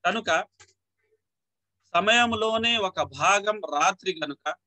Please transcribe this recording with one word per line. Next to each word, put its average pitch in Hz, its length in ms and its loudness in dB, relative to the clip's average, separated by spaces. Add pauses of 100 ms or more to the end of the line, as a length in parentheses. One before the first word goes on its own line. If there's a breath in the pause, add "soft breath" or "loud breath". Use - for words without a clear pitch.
కనుక 185 420 0 (1500)
సమయంలోనే 226 840 2
ఒక 185 240 -4
భాగం 196 600 0 (120)
రాత్రి 185 400 0
కనుక 151 420 -8 (120)